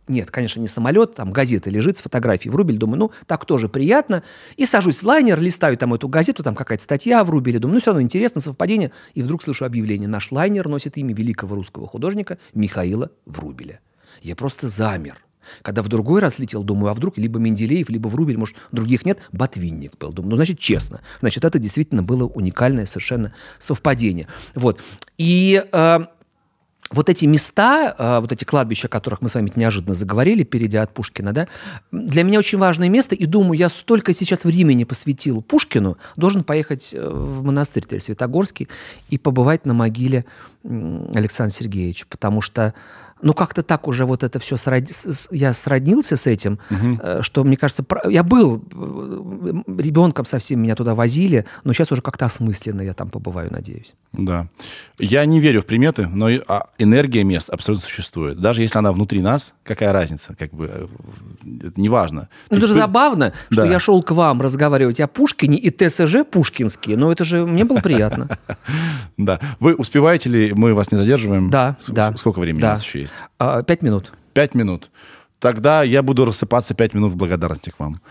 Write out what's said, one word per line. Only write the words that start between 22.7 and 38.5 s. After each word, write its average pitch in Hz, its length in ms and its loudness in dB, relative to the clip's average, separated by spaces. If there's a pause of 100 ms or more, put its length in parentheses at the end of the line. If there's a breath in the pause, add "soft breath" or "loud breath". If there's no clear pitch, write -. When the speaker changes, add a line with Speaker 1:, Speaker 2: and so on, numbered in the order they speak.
Speaker 1:
совершенно 113 460 -6 (260 loud breath)
совпадение. 117 720 -2 (280 loud breath)
Вот. 123 260 0 (360 loud breath)
И, 185 540 4
э, 165 280 4 (920)
вот 147 180 2
эти 170 180 2
места, 226 680 4
э, 120 220 2
вот 117 140 -4
эти 113 100 -6
кладбища, 120 440 0
о - 20 -16
которых - 320 -6
мы 117 80 -2
с - 60 -6
вами 110 200 0
неожиданно 101 380 0
заговорили, 117 500 2
перейдя 110 380 0
от 110 120 -4
Пушкина, 101 380 -8
да, 151 160 -2 (460 loud breath)
для 175 320 0
меня 208 140 4
очень - 180 0
важное 180 320 4
место, 247 260 2
и 180 100 0
думаю, 175 320 2
я 175 120 2
столько 214 440 2
сейчас 180 300 -2
времени 165 400 4
посвятил 127 580 -4
Пушкину, 104 560 0 (200 loud breath)
должен 180 260 2
поехать, 151 500 -4
э, - 160 -8
в 139 360 -6
монастырь 139 380 0
теперь 101 180 -8
Святогорский 127 640 -4 (420 loud breath)